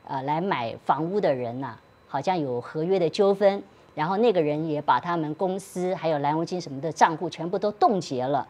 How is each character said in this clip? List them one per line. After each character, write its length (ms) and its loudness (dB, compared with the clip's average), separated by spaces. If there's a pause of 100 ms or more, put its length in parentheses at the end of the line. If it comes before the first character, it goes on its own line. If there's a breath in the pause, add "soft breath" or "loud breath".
呃， 160 -4
来 160 0
买 340 -2 (100)
房 200 2
屋 160 -2
的 120 2
人 280 -4
呐， 160 -10 (320)
好 120 -6
像 160 0
有 240 -2
合 220 -6
约 160 2
的 100 2
纠 240 4
纷， 300 4 (320 loud breath)
然 140 -2
后 80 0
那 160 4
个 100 4
人 240 0
也 160 -2
把 160 4
他 180 -2
们 200 -2
公 240 -2
司 340 -4
还 140 -2
有 100 2
蓝 180 0
文 80 0
清 160 -6
什 120 -10
么 80 -10
的 100 -4
账 260 4
户 140 -6
全 180 -8
部 80 -4
都 160 -2
冻 280 2
结 260 -4
了， 240 -2